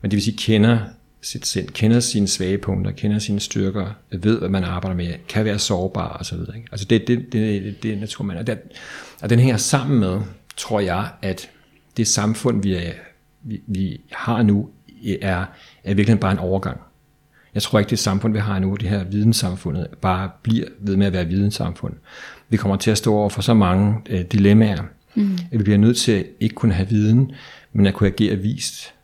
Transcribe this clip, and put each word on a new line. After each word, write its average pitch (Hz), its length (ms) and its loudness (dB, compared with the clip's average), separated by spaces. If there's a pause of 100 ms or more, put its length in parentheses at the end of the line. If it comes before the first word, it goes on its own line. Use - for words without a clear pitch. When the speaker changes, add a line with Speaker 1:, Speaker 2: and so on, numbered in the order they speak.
Speaker 1:
Men 95 100 -2
det 107 60 2
vil 101 60 0
sige, 113 140 -2
kender 110 420 4 (420)
sit - 260 -10
sind, - 220 -4
kender 113 300 4
sine 104 280 0
svage 95 300 0
punkter, 95 340 -2
kender 104 280 -2
sine 101 200 -2
styrker, 98 480 -4 (240)
ved, 107 280 0
hvad 90 100 -4
man 95 140 0
arbejder 90 320 -4
med, 87 180 -4 (160)
kan 107 160 0
være 104 140 -2
sårbar 92 480 -2
og - 180 -10
så 90 100 -8
videre, 82 220 -8
ikke? 117 140 -16
Altså 101 140 -8
det, 113 220 2
det, 123 260 -2
det, 104 500 -2
det 110 100 -4
er 101 60 -6
naturmanden. 101 420 -8
Og, 113 60 -6
det, 113 120 -4 (640)
og 104 80 -4
den 117 100 6
hænger 127 180 6
sammen 135 420 2
med, 95 200 2 (380)
tror 107 220 -2
jeg, 95 280 -2 (140)
at 92 280 -6 (480)
det 113 100 2
samfund, 110 560 0
vi 98 100 0
er, 85 180 -6 (520)
vi, 110 240 -10
vi 95 340 -4 (100)
har 117 320 -2
nu, 101 260 2 (520)
er, 95 240 -2 (380)
er 98 100 -2
virkelig 104 260 4
bare 95 120 0
en 98 80 0
overgang. 92 400 -4 (720)
Jeg 107 80 -2
tror - 180 2
ikke, 101 100 2
det 117 100 0
samfund, 104 340 0
vi 107 60 0
har 101 200 -2
nu, 95 160 0
det 98 140 -4
her 101 140 0
videnssamfundet, 92 840 0 (140)
bare 92 280 0 (140)
bliver 113 220 0 (140)
ved 101 160 -2
med 101 120 4
at 90 60 -2
være 90 140 0
videnssamfund. 95 680 -2 (560)
Vi 113 80 0
kommer 98 200 0
til 110 140 0
at 104 60 2
stå 110 180 0
over 104 140 2
for 98 120 -6
så 117 120 2
mange, 101 420 4 (140)
øh, 92 120 -2 (100)
dilemmaer, 101 520 4 (320)
Speaker 2:
Mm. 202 180 2 (180)
Speaker 1:
at 117 80 0
vi 101 40 2
bliver 101 140 4
nødt 117 200 6
til - 140 0
at 95 140 0 (140)
ikke 110 160 -2
kun 110 160 2
have 92 180 0
viden, 110 420 4 (420)
men 101 120 4
at 95 80 2
kunne 101 160 2
agere 101 260 0
vist - 580 -6 (100)